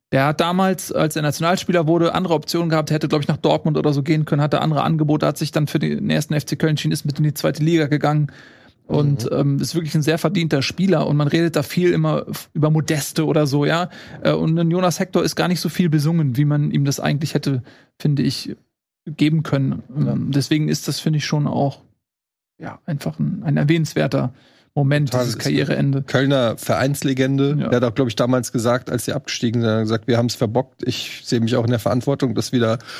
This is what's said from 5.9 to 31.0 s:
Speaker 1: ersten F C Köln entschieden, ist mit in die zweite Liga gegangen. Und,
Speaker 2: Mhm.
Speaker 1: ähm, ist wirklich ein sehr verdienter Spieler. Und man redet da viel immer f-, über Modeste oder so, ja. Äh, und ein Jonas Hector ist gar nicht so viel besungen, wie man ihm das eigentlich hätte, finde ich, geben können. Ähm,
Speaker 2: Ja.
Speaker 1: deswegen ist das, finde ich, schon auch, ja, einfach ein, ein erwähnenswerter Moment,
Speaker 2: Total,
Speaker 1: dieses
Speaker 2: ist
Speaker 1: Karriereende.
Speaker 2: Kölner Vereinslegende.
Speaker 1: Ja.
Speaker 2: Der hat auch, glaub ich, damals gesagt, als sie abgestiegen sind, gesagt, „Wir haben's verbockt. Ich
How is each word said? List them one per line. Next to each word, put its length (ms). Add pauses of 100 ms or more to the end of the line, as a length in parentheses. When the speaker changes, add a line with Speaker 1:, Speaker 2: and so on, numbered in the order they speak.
Speaker 1:
ersten 240
F 140
C 80
Köln 160
entschieden, 220
ist 120
mit 140
in 40
die 120
zweite 280
Liga 220
gegangen. 460 (560)
Und, 380
Speaker 2:
Mhm. 120
Speaker 1:
ähm, 220
ist 160
wirklich 180
ein 80
sehr 160
verdienter 460
Spieler. 420
Und 100
man 120
redet 280
da 60
viel 300
immer 360
f-, 280
über 160
Modeste 560
oder 180
so, 180
ja. 260 (340)
Äh, 80
und 260
ein 140
Jonas 280
Hector 240
ist 120
gar 120
nicht 120
so 100
viel 200
besungen, 480
wie 80
man 260
ihm 140
das 140
eigentlich 360
hätte, 260 (380)
finde 240
ich, 320 (500)
geben 380
können. 400 (120)
Ähm, 120
Speaker 2:
Ja. 100
Speaker 1:
deswegen 520
ist 180
das, 120
finde 180
ich, 100
schon 180
auch, 360 (800)
ja, 280
einfach 320
ein, 240
ein 140
erwähnenswerter 760 (420)
Moment, 340
Speaker 2:
Total, 160
Speaker 1:
dieses 100
Speaker 2:
ist 80
Speaker 1:
Karriereende. 600
Speaker 2:
Kölner 520
Vereinslegende. 1040
Speaker 1:
Ja. 100
Speaker 2:
Der 80
hat 60
auch, 120
glaub 120
ich, 80
damals 360
gesagt, 400
als 140
sie 80
abgestiegen 480
sind, 180
gesagt, 280
„Wir 100
haben's 180
verbockt. 520
Ich 380